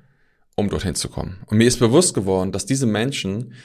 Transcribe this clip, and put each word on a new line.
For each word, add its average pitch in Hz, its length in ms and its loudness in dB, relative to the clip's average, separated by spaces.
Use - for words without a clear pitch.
um 101 140 0
dorthin 85 260 -4
zu - 140 -6
kommen. - 360 -10
Und 107 140 2
mir 117 80 6
ist 123 100 2
bewusst 127 380 4
geworden, 95 360 0
dass 92 140 -6
diese 135 220 -2
Menschen 110 680 -4